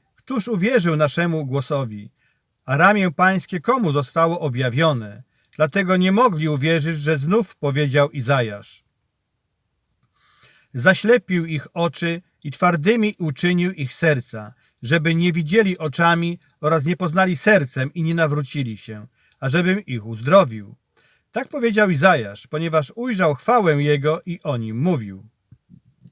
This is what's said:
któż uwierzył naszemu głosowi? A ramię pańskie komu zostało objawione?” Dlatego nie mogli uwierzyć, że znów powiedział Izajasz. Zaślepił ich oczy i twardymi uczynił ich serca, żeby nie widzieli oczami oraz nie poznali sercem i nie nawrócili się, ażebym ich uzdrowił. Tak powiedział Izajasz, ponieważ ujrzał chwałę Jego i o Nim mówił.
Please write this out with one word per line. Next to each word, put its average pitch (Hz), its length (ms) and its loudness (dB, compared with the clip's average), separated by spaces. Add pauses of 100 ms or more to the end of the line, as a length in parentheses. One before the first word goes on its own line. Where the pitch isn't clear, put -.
(160)
któż 240 320 -6
uwierzył 190 480 2
naszemu 156 500 0
głosowi? 127 640 -4 (540)
A 135 120 -2
ramię 190 340 4
pańskie 185 500 0
komu 226 320 0
zostało 165 480 0
objawione?” 123 840 -2 (340)
Dlatego 185 400 0
nie 185 160 2
mogli 190 360 2
uwierzyć, 156 480 0
że 147 220 -2
znów 185 380 0
powiedział 143 540 0
Izajasz. 120 720 -4 (1900)
Zaślepił 185 720 2
ich 156 280 -8
oczy 170 480 -4 (220)
i 147 60 -10
twardymi 190 680 0
uczynił 175 540 0
ich 147 200 -8
serca, 120 640 -2 (280)
żeby 160 320 0
nie 170 180 2
widzieli 180 460 0
oczami 170 600 0 (220)
oraz 156 240 0
nie 175 120 -2
poznali 180 400 0
sercem 139 580 0
i 170 80 -6
nie 165 120 0
nawrócili 143 600 -2
się, 107 300 -16 (340)
ażebym 180 460 0
ich 113 200 -8
uzdrowił. 117 680 2 (560)
Tak 254 180 -6
powiedział 214 420 0
Izajasz, 135 560 0
ponieważ 160 480 -2
ujrzał 190 400 0
chwałę 170 480 2
Jego 147 440 0
i 175 160 -10
o 143 140 -4
Nim 113 220 -6
mówił. 110 500 -2 (840)